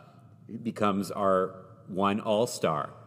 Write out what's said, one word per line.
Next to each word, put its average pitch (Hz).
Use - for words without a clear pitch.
becomes 101
our 95
one 98
all-star 104